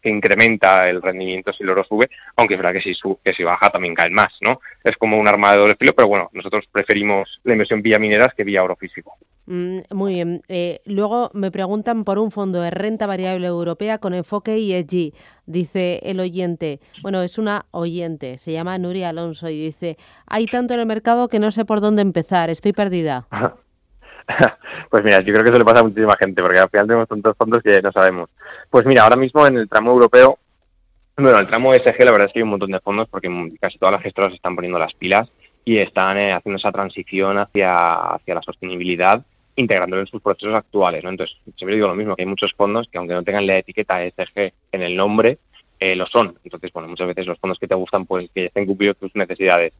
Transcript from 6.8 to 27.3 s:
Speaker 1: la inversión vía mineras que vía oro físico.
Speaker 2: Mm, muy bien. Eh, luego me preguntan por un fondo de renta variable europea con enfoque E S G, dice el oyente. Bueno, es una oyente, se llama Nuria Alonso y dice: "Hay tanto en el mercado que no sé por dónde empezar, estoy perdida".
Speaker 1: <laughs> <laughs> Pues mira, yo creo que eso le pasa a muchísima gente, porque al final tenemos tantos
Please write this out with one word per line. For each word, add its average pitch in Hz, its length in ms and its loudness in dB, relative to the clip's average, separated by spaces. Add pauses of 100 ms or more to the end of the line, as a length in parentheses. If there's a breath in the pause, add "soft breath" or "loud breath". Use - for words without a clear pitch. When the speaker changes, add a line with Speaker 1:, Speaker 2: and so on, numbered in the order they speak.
Speaker 1:
la 123 80 0
inversión 107 280 0
vía 107 200 2
mineras 107 340 2
que - 80 -6
vía 98 220 0
oro 90 100 -4
físico. - 420 -18 (300)
Speaker 2:
Mm, 180 340 -8 (100)
muy 196 240 -4
bien. 170 340 -6
Eh, 175 380 -6
luego 208 480 -4
me 196 160 -4
preguntan 208 540 -4
por 202 140 -2
un 220 120 -2
fondo 190 320 -6
de 170 80 -4
renta 214 360 -6
variable 185 400 -6
europea 175 520 -4
con 185 160 -6
enfoque 202 380 -6
E 208 260 -2
S 170 80 -6
G, 165 260 -4 (320 soft breath)
dice 180 580 -6
el 190 180 -8
oyente. 170 600 -6 (220 soft breath)
Bueno, 190 200 -4
es 180 140 -8
una 208 340 -6
oyente, 165 680 -8
se 165 140 -10
llama 175 260 -6
Nuria 180 320 -6
Alonso 165 400 -10
y 156 80 -8
dice: 160 400 -10 (280 soft breath)
"Hay 220 200 -4
tanto 247 260 -4
en 240 80 -2
el 226 60 -4
mercado 233 420 0
que 220 120 -2
no 214 100 0
sé 214 160 -4
por 214 160 -2
dónde 208 180 2
empezar, 175 480 0
estoy 180 240 -2
perdida". 170 580 -4
Speaker 1:
<laughs> - 420 -6 (540 loud breath)
<laughs> - 640 -2
Pues 104 140 2
mira, 101 160 6
yo 98 120 -2
creo 110 120 4
que 120 60 6
eso 120 80 6
le 113 60 6
pasa 117 160 8
a 113 40 6
muchísima 107 320 2
gente, 92 260 0
porque 92 160 4
al 95 120 4
final 104 160 2
tenemos 113 220 0
tantos 107 280 -2